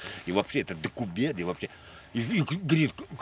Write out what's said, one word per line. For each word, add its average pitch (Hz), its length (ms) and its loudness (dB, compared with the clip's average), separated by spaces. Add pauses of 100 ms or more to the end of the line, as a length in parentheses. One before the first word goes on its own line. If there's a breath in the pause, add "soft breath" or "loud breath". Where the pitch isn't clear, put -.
(260 loud breath)
И 87 60 -2
вообще 101 300 2
это 95 140 -4
документ, 101 640 -2
и 90 60 -2
вообще. 87 260 -2 (440 loud breath)
И, 117 80 0
и 170 200 2
говорит: 156 520 4 (280)